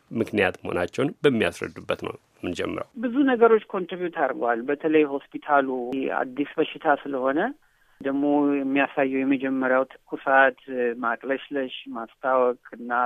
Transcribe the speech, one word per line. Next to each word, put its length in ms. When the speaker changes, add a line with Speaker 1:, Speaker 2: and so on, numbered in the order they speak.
Speaker 1:
ምክንያት 460
መሆናቸውን 600
በሚያስረዱበት 840
ነው 120
የምንጀምረው። 540
Speaker 2:
ብዙ 180
ነገሮች 420
ኮንትሪቢዩት 500
አድርገዋል። 460
በተለይ 440
ሆስፒታሉ 600
አዲስ 380
በሽታ 440
ስለሆነ 420
ደግሞ 220
የሚያሳየው 680
የመጀመሪያው 680
ትኩሳት፣ 720
ማቅለሽለሽ፣ 760
ማስታወክ 720
እና 160